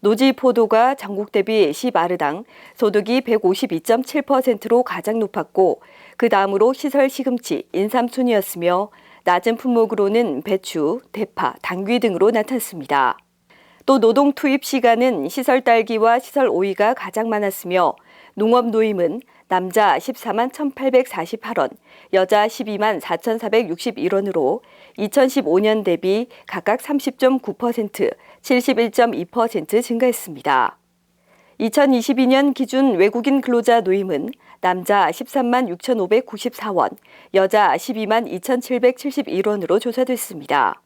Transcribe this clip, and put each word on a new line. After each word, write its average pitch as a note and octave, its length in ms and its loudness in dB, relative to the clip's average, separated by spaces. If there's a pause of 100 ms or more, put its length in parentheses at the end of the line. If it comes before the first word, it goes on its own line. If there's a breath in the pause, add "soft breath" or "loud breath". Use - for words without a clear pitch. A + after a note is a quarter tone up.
노지 A3+ 300 2
포도가 A#3 600 2
전국 G#3 380 -8
대비 G3 420 2
십 A3+ 240 -4
아르당 E3+ 460 -2 (320 loud breath)
소득이 G#3+ 460 0
백오십이 F#3+ 600 0
점 A#3 220 0
칠 D4 180 -4
퍼센트로 B3 640 0
가장 G#3+ 340 -4
높았고 F#3+ 640 0 (360 loud breath)
그 A#3 120 2
다음으로 G3 440 4
시설 C4+ 360 0
시금치, B3 540 -4 (100)
인삼 A3 340 0
순이었으며 G3+ 840 0 (340 soft breath)
낮은 F3+ 340 0
품목으로는 A3 880 0
배추, F#3+ 580 -2 (100)
대파, - 520 -6
당귀 G3 360 -2
등으로 G3 300 2
나타났습니다. F#3 880 -2 (680 soft breath)
또 C4+ 120 4
노동 A3+ 340 4
투입 C#4 320 -2
시간은 A#3 640 2
시설 B3+ 320 0
딸기와 A3+ 580 2
시설 C4 280 -2
오이가 G3 460 0
가장 G#3+ 360 -6
많았으며 F#3+ 680 0 (400 soft breath)
농업 A#3 320 2
노임은 G#3+ 540 0 (260 soft breath)
남자 F#3 500 2
십사만 A#3+ 540 -4
천팔백사십팔 B3+ 1040 -2
원, C#3+ 120 0 (420 soft breath)
여자 G#3 380 2
십이만 G#3 500 -4
사천사백육십일 A3 1120 -2
원으로 F#3+ 480 0 (360 soft breath)
이천십오 G#3+ 600 0
년 G#3+ 260 0
대비 F#3+ 420 0 (200 loud breath)
각각 G3+ 340 -4
삼십 C#4 360 -4
점 C4 220 2
구 G#3 140 -8
퍼센트, A3+ 580 -4 (300 soft breath)
칠십일 A3 500 0
점 A#3 220 2
이 D3 100 -6
퍼센트 A3 580 -2
증가했습니다. E3+ 960 -2 (840 soft breath)
이천이십이 B3+ 680 2
년 C4+ 240 4
기준 C4 460 0
외국인 A#3+ 420 2
근로자 A#3 400 2
노임은 F#3 520 -2 (280 soft breath)
남자 F#3 540 0
십삼만 B3 560 -2
육천오백구십사 G#3+ 1040 -4
원, C#3+ 160 0 (440 loud breath)
여자 F#3+ 440 4
십이만 A3 500 -2
이천칠백칠십일 B3 1200 -2
원으로 G3+ 320 0
조사됐습니다. F#3 1080 -2